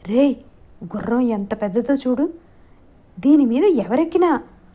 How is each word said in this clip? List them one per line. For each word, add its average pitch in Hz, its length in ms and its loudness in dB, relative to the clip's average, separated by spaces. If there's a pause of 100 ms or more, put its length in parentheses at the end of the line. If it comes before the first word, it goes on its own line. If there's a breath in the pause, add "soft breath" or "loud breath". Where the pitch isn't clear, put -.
"రేయ్, 254 280 2 (480)
గుర్రం 214 360 -4
ఎంత 214 420 -4
పెద్దదో 233 340 -2
చూడు, 269 380 -2 (840 soft breath)
దీని 285 260 4
మీద 240 180 0
ఎవరెక్కినా 311 800 0 (320)